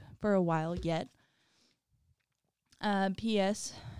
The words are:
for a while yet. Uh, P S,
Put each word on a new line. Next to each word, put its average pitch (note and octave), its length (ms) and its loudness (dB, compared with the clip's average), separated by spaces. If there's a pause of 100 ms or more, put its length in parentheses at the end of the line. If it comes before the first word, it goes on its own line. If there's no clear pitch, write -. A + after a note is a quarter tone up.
(200)
for G#3 140 2
a F#3+ 80 6
while E3 340 2
yet. E3 340 -2 (1700)
Uh, G3 340 2
P A3 240 0
S, G3 340 0 (260)